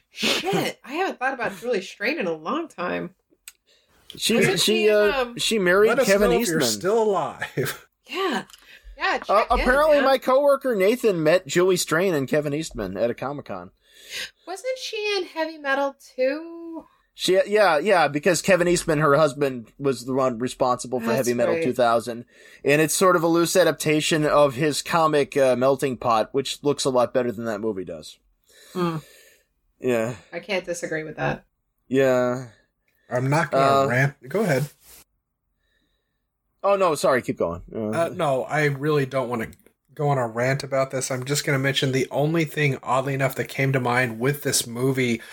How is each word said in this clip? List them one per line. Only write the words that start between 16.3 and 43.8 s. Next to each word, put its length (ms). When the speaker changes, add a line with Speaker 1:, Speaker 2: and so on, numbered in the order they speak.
Speaker 2:
She, 320
yeah, 320
yeah, 300
because 340
Kevin 260
Eastman, 300
her 180
husband, 640
was 280
the 80
one 240
responsible 600
for 80
Speaker 1:
That's 120
Speaker 2:
Heavy 160
Metal 200
Speaker 1:
right. 80
Speaker 2:
two 120
thousand. 500
And 180
it's 120
sort 220
of 60
a 60
loose 260
adaptation 720
of 280
his 280
comic, 540
uh, 200
Melting 420
Pot, 340
which 300
looks 220
a 60
lot 240
better 180
than 140
that 140
movie 240
does. 340
Speaker 1:
Hmm. 240
Speaker 2:
Yeah. 380
Speaker 1:
I 80
can't 240
disagree 400
with 120
that. 280
Speaker 2:
Yeah. 600
Speaker 3:
I'm 200
not 200
gonna 320
Speaker 2:
Uh, 60
Speaker 3:
rant. 400
Go 120
ahead. 280
Speaker 2:
Oh, 120
no, 180
sorry, 280
keep 160
going. 240
Uh, 160
Speaker 3:
Uh, 240
no, 300
I 220
really 380
don't 240
wanna 200
go 140
on 80
a 100
rant 360
about 280
this. 200
I'm 160
just 180
gonna 140
mention 340
the 180
only 360
thing, 360
oddly 300
enough, 220
that 140
came 260
to 60